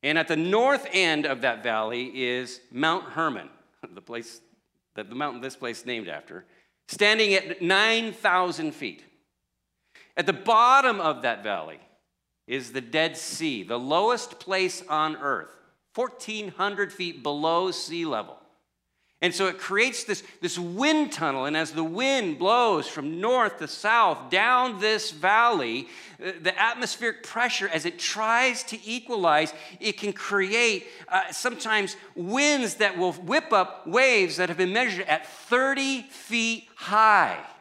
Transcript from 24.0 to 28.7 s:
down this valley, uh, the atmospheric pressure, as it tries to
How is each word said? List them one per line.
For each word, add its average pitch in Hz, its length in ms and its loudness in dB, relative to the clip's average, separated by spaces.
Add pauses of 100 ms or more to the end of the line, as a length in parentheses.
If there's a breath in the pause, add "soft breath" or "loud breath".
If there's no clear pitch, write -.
down 233 500 2
this 214 300 0
valley, 165 800 2 (360 loud breath)
uh, 185 80 -6 (100)
the 180 200 0
atmospheric 226 640 -2
pressure, 226 460 -2
as 160 160 -2
it 170 120 -6
tries 233 680 0
to 220 220 -12